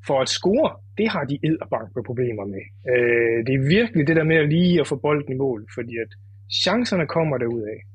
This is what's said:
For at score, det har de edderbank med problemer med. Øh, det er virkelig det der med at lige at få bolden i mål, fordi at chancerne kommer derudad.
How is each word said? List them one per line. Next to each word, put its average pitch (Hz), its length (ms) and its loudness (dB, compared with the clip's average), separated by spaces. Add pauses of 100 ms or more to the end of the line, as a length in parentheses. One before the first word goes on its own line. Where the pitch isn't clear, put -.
For 139 140 2
at 127 80 -2
score, 226 460 0 (220)
det 220 120 0
har 165 140 -4
de 143 200 -4
edderbank 117 520 -4
med 123 80 -6
problemer 117 420 -4
med. 101 180 -10 (280)
Øh, 117 540 2
det 131 100 0
er 135 120 0 (100)
virkelig 220 300 2
det 165 80 4
der 160 80 4
med 160 120 2
at 151 140 4
lige 175 300 4
at 139 80 0
få 147 80 -2
bolden 147 380 -2
i 131 40 -4
mål, 120 380 -2
fordi 120 220 -8
at 110 100 -6 (560)
chancerne 190 440 0
kommer 156 300 0
derudad. 117 420 -4 (160)